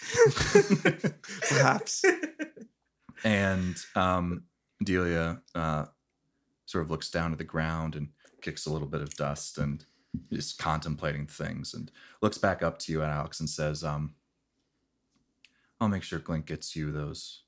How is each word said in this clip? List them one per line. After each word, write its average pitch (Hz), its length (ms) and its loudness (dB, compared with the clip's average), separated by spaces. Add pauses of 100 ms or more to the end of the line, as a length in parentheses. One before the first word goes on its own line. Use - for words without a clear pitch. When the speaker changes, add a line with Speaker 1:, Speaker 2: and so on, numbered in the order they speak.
(160)
Speaker 1:
<laughs> 466 160 10 (1200)
Speaker 2:
Perhaps. - 560 4 (1200)
Speaker 3:
And, 95 500 2 (200)
um, 90 500 2 (360)
Delia, 87 600 0 (120)
uh, 78 340 -2 (800)
sort 85 200 -2
of 76 40 -6
looks 80 220 -6
down 82 200 0
to 80 60 -4
the 82 60 -6
ground 80 520 -4
and 73 120 -6 (340)
kicks - 240 -8
a 76 60 -4
little 76 160 -4
bit 73 140 -4
of 73 140 -10
dust 73 420 -6
and 73 260 -4 (480)
is - 220 -6
contemplating 78 760 -4
things 80 460 -8
and - 180 -10 (300)
looks 104 160 2
back 92 260 0
up 82 160 0
to - 140 -6
you, 78 100 0
Alex, 73 380 -4
and 78 80 -4
says, 76 340 -4
um, 76 300 -4 (1700)
"I'll 110 80 2
make 95 140 0
sure 85 160 -6
Glint 80 260 -4
gets - 280 -8
you 76 160 -4
those, 73 580 -8